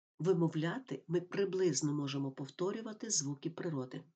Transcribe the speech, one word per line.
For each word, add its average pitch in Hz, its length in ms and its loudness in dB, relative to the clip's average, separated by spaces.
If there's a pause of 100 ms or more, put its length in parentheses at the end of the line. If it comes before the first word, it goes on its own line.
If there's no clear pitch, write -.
(200)
вимовляти, 165 880 2
ми 170 140 2
приблизно 180 720 2
можемо 139 380 0
повторювати 208 760 -4
звуки 143 400 -2
природи. 147 540 -4 (120)